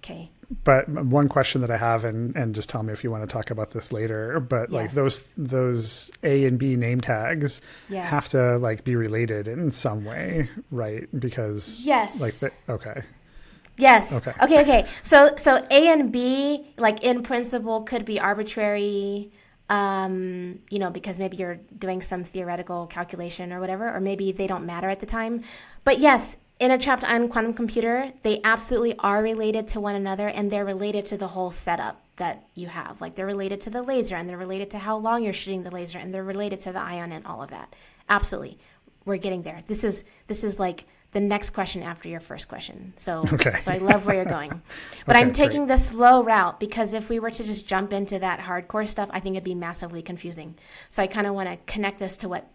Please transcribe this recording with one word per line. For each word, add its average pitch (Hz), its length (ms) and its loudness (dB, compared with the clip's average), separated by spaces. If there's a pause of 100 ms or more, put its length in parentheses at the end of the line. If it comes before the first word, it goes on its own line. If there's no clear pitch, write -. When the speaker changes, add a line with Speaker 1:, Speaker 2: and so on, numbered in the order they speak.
Speaker 1:
Okay. 170 280 -14 (320)
Speaker 2:
But 135 260 6
m-, 143 220 -2
one 143 180 6
question 131 340 2
that 120 80 -2
I 113 80 0
have, 113 260 2
and, 117 320 -4
and 117 180 -2
just 104 140 -6
tell 113 140 -6
me 110 100 -4
if 104 100 -10
you 120 80 -2
wanna 107 160 -6
talk 110 240 -6
about 107 220 -4
this - 200 -6
later, 113 480 -2
but, 123 300 -2
like, 113 160 -2
Speaker 1:
Yes. 117 80 -6
Speaker 2:
those, 135 300 2 (120)
those 123 760 -2 (120)
A 139 220 4
and 127 140 4
B 131 180 2
name 123 240 2
tags 131 600 -2 (280)
Speaker 1:
Yes. 185 220 -6
Speaker 2:
have 143 200 -2
to, 123 280 4
like, 113 260 -2
be 123 100 0
related 110 540 -2
in 143 240 -2
some 107 320 -2
way, - 460 -4 (200)
right? 113 380 -6 (100)
Because, 117 680 -4
Speaker 1:
Yes. 233 340 2
Speaker 2:
like, 120 140 0
the, - 180 -4 (160)
okay. 113 340 -6 (760)
Speaker 1:
Yes. 240 360 8
Speaker 2:
Okay. 127 200 -2 (100)
Speaker 1:
Okay, 294 180 8
okay. 277 260 6 (160)
So, 285 340 10
so 262 340 4
A 302 180 10
and 294 240 6
B, 269 520 0 (120)
like, 214 260 2
in 247 220 2
principle 240 580 -2
could 220 220 -4
be 208 160 -2
arbitrary, 208 1120 -2 (380)
um, 185 920 0 (100)
you 202 80 -4
know, 185 120 -2
because 185 280 -8
maybe 190 200 -4
you're 175 200 -6 (180)
doing 185 240 -4
some 180 220 -8
theoretical 175 640 -8
calculation 175 680 -10
or 180 60 -8
whatever, 190 340 -4
or - 60 -6
maybe 196 320 -2
they 190 160 -4
don't 180 200 -4
matter 175 220 -4
at 196 120 -4
the 208 60 -12
time. 226 360 -4 (400)
But 269 160 6
yes, 262 380 6 (240)
in 254 100 4
a 262 80 6
trapped 254 240 2
ion 233 260 2
quantum 226 240 0
computer, 233 600 -2 (100)
they 214 220 0
absolutely 226 560 2
are 202 200 2
related 220 480 0
to 220 120 -4
one 202 160 -2
another, 196 320 -2
and 208 240 -2
they're 202 120 0
related 202 420 -2
to 208 100 -6
the 196 100 -6
whole 185 240 -4
setup 170 500 -4 (180)
that 175 260 -6 (100)
you 175 140 -12
have. - 320 -12
Like, 165 160 -12
they're 190 100 -6
related 196 360 -4
to 226 80 -10
the 240 120 -6
laser, 247 320 0
and 170 140 -6
they're 180 100 -10
related 190 320 -8
to 208 80 -10
how 208 200 -4
long 226 260 0
you're 202 80 -2
shooting 190 320 -6
the 180 80 -10
laser, 175 260 -10
and 185 160 -10
they're 190 80 -6
related 196 380 -6
to 185 120 -10
the 185 60 -6
ion 175 320 -8
and 160 160 -14
all 113 160 -12
of - 80 -14
that. 76 240 -16 (340)
Absolutely. - 480 0 (480)
We're 196 120 -2
getting 185 260 -4
there. 165 240 -12
This 214 160 -4
is, 214 220 -2 (240)
this 208 160 -6
is, 208 160 -2
like, 180 240 -2 (280)
the 202 80 0
next 202 300 0
question 185 340 -6
after 170 240 -10
your 165 100 -10
first 156 300 -14
question. - 480 -16
So, 165 360 -4
Speaker 2:
Okay. 120 300 2
Speaker 1:
so - 80 -4
I 185 80 0
love 196 280 4
where 202 100 2
you're 185 80 2
going. 156 260 -4 (320)
Speaker 2:
<laughs> - 240 -14
Speaker 1:
But 233 100 6
Speaker 2:
Okay, 240 80 10
Speaker 1:
I'm 247 80 4
taking 285 340 4
Speaker 2:
great. 262 100 4
Speaker 1:
the - 20 2
slow 240 460 8
route, 208 340 2
because 214 360 -4
if 220 140 -6
we 233 120 0
were 226 100 -4
to 233 140 -8
just 208 240 -6
jump 196 240 0
into 196 280 -4
that 185 200 -2
hardcore 180 480 -4
stuff, 208 240 -4
I 190 80 -6
think 190 160 -6
it'd 185 80 -8
be 185 100 -4
massively 170 480 -8
confusing. 165 520 -12 (340)
So - 160 -2
I - 40 -2
kinda 202 240 -2
wanna 185 340 -6
connect 202 340 -4
this 190 180 -6
to 196 100 -8
what 180 260 -8